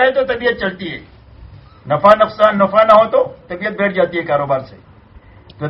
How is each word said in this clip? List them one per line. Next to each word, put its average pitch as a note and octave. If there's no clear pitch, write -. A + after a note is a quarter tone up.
ہے C4
تو C4+
طبیعت A#3+
چلتی F#3
ہے، B2+
نفع D3+
نقصان، G#3+
نفع G3
نہ G#3+
ہو A3+
تو -
طبیعت G3
بیٹھ G3
جاتی F3
ہے E3
کاروبار C#3+
سے۔ -
تو D3+